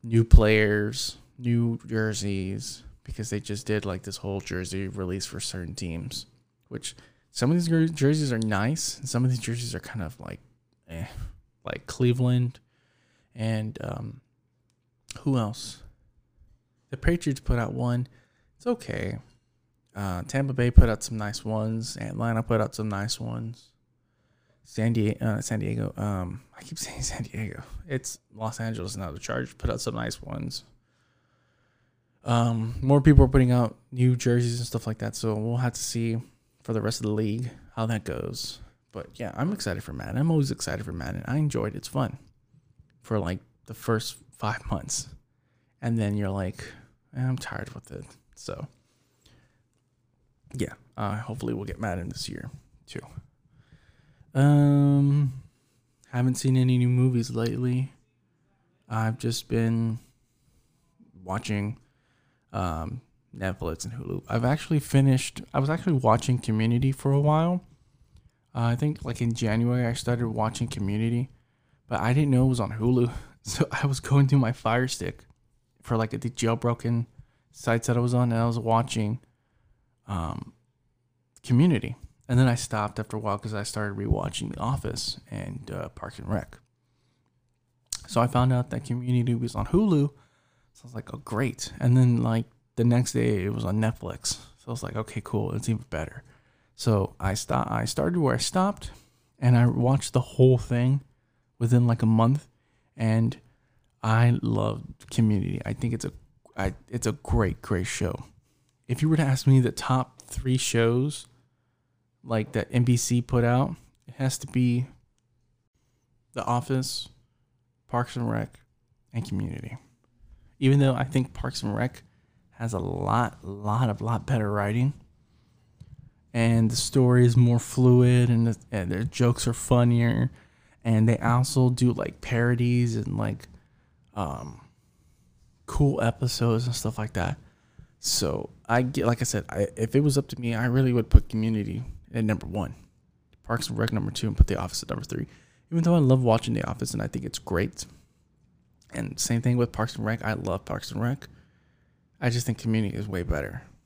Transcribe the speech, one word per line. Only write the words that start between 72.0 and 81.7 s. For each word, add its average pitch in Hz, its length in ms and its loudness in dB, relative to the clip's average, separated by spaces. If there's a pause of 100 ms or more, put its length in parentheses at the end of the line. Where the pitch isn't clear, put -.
I 117 140 2
didn't 143 160 4
know 127 160 6
it - 20 4
was 120 120 0
on 98 120 -4
Hulu. 120 440 2
<laughs> - 60 -12 (200)
So - 280 -2
I - 160 -2
was 135 140 -2
going 139 260 4
through 135 140 4
my 113 100 0
Fire 123 380 0
Stick - 360 -8 (560)
for, - 160 -2
like, 113 140 0
the 117 80 -6
jailbroken 117 880 0 (460)
sites 117 340 -2
that 120 100 2
I 120 40 2
was 120 120 0
on, 123 200 2
and 113 80 0
I 117 40 2
was 117 140 0
watching, 113 640 0 (880)
um, 85 440 -6 (920)
Community. 127 500 2 (320)